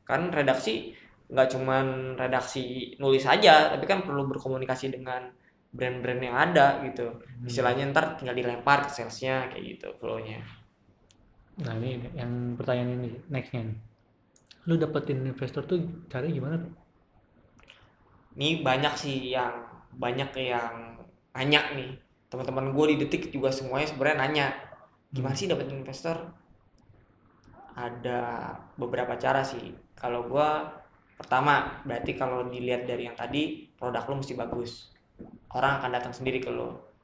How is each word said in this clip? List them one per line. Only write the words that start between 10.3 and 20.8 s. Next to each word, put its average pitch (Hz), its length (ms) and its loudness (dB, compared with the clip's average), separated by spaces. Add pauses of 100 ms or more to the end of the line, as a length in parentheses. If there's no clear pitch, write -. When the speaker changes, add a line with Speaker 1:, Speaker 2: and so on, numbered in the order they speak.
Speaker 2:
Nah, 117 160 -4
ini 123 240 -4 (160)
yang 120 400 -4
pertanyaan 123 480 0
ini, 117 60 -4 (180)
next-nya 123 400 -4
nih. 110 80 -6 (880)
Lu 165 160 4
dapetin 147 400 0
investor 131 480 -4
tuh 175 160 2 (240)
caranya 143 240 -2
gimana, 139 240 -2
Pak? 170 160 -6 (1700)
Speaker 1:
Ini 156 240 0
banyak 139 320 2
sih 131 400 -4
yang, 123 160 0 (400)
banyak 127 400 -4 (160)
yang 117 480 -4 (400)